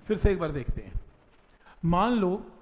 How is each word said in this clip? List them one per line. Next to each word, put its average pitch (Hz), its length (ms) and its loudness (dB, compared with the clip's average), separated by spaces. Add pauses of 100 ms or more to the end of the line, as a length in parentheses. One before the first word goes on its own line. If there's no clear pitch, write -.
फिर 214 100 0
से 202 140 6
एक 180 80 -2
बार 156 120 -2
देखते 127 300 -4
हैं। 95 120 -14 (920)
मान 185 260 2
लो 202 400 0 (100)